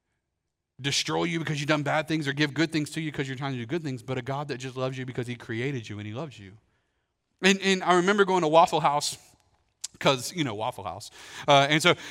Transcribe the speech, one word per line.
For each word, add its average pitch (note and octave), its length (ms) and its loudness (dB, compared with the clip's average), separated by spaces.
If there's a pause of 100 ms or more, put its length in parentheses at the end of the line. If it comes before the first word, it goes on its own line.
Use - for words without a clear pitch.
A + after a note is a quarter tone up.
(800)
destroy D3+ 440 -2
you E3+ 160 -2
because D3+ 200 -4
you've C#3+ 80 -6
done D3+ 140 2
bad D3 260 -2
things D#3 180 -2
or C#3 60 -2
give C#3+ 220 0
good D#3+ 180 0
things D3+ 200 -2
to E3 100 -6
you D3+ 100 -6
'cause C3+ 160 -6
you're C3 80 -8
trying C#3 160 -6
to B2+ 60 -6
do A#2 80 -8
good D#3 160 -4
things, C3 200 -8
but B2+ 140 -6
a B2+ 60 -6
God C#3 260 -6
that C3 80 -6
just B2+ 180 -10
loves C3 220 -4
you C3 80 -6
because B2 220 -6
he - 80 -6
created A#2+ 520 -6
you G#2 120 -10
and G#2 80 -10
he G#2 80 -10
loves B2+ 240 -12
you. G2 140 -20 (880)
And, F#3+ 180 6
and F#3 220 2
I F3 140 6
remember G3 280 6
going F#3 160 2
to D#3 80 2
Waffle D#3+ 320 6
House D3 380 0 (800)
'cause, C3+ 340 2
you F3 120 -2
know, A2+ 100 -4
Waffle G#2+ 300 -6
House. F2+ 260 -12 (380)
Uh, C#3 200 8
and D3+ 140 2
so F3 100 8 (180)